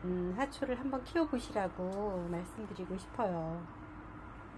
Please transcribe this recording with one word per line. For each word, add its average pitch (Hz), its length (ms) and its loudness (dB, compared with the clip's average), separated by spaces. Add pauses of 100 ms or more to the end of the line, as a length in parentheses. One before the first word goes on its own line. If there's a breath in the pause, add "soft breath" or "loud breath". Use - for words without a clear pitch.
음, 180 320 2
화초를 254 440 0
한번 262 240 0
키워보시라고 196 1300 2
말씀드리고 180 680 -2
싶어요. 170 640 0 (960)